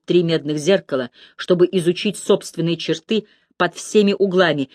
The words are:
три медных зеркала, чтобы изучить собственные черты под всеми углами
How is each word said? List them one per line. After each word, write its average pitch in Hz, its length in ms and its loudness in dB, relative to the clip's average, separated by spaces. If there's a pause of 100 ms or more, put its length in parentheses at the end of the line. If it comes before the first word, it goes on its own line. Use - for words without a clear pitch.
три 175 160 2
медных 151 380 -2
зеркала, 143 500 -2 (260)
чтобы 175 360 2
изучить 180 440 -2
собственные 170 640 -2
черты 185 480 -4 (320)
под 175 160 -2
всеми 202 400 2
углами 175 600 0